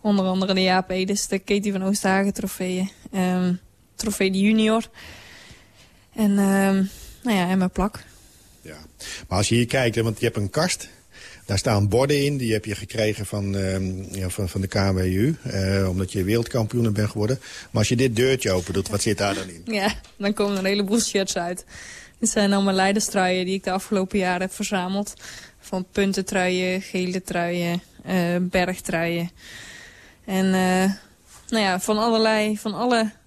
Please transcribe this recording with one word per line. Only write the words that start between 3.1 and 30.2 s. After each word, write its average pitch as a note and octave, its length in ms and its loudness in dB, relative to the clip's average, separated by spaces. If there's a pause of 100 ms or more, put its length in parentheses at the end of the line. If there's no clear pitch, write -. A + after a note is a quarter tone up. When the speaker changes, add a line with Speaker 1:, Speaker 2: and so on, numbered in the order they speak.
Speaker 1:
Ehm, F3+ 420 2 (420)
trofee G3+ 360 0
de F#3+ 80 0
junior. A3 500 4 (1300)
En, G3+ 220 2
ehm, G3 460 4 (400)
nou A3 140 2
ja, F3+ 120 2
en F#3+ 80 2
mijn F#3 140 2
plak. - 320 -2 (580)
Speaker 2:
Ja. D#2 160 -18 (500)
Maar F#2 100 -2
als G#2 120 0
je A#2 60 2
hier A#2+ 100 4
kijkt, B2 300 0
hè, A#2 80 2
want A2+ 160 -2
je A#2+ 60 0
hebt A#2 120 0
een G2+ 120 -2
kast... - 400 -2 (560)
Daar G2 120 0
staan G#2 320 2
borden C#3 360 4
in, C#3+ 120 0
die A2+ 160 0
heb G#2 120 -2
je G2+ 100 -6
gekregen G#2+ 500 -2
van, G2 320 -4
ehm, F#2+ 580 -2
ja, F#2 140 -4
van, F#2 200 -4
van F#2+ 120 -4
de F#2+ 60 -2
K - 60 -8
W G2 320 2
U, G2+ 380 2
eh, F#2+ 460 0
omdat F#2 220 -2
je F#2+ 120 -2
wereldkampioen A2+ 680 0
bent G#2 160 0
geworden. G#2+ 320 0
Maar - 400 -6
als G#2 60 2
je B2+ 80 2
dit B2 200 2
deurtje B2+ 360 2
open F2+ 220 0
doet, F#2+ 160 0
wat G2+ 120 -2
zit G#2+ 160 0
daar G2 180 0
dan F#2+ 140 -8
in? E2+ 120 -18 (120)
Speaker 1:
Ja, G3+ 200 0 (240)
dan G3+ 160 -2
komen G3+ 200 0
er F#3+ 60 -2
een F#3+ 60 -2
heleboel G3+ 340 2
shirts G3 380 -2
uit. F3 280 -6 (540)
Dit A3+ 100 0
zijn G3+ 240 2
allemaal G3 200 2
leiderstruien F#3+ 720 2
die F#3+ 100 -2
ik F#3+ 80 -6
de F#3+ 80 -4
afgelopen F#3+ 480 -2
jaren F3+ 220 0
heb F#3 120 -4
verzameld. G3 600 -4 (460)
Van F#3 320 -6
puntentruien, F#3 920 0
gele F#3 400 -4
truien, F3 600 -2 (220)
eh, F3 380 0
bergtruien. F3 880 -2 (960)